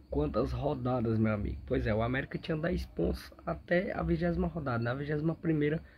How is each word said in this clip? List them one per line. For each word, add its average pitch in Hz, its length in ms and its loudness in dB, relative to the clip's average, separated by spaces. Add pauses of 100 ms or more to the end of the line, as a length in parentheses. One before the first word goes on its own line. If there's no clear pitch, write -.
(120)
quantas 139 400 0
rodadas, 123 680 0
meu 110 160 4
amigo. - 320 -2
Pois 127 220 0
é, 107 80 4
o 110 80 2
América 131 340 -2
tinha 170 180 -2
dez 170 300 0
pontos - 480 -4 (100)
até 175 540 0
a 180 60 0
vigésima 170 420 2
rodada. 135 380 -2
Na 120 100 0
vigésima 151 400 0
primeira, 156 480 0 (160)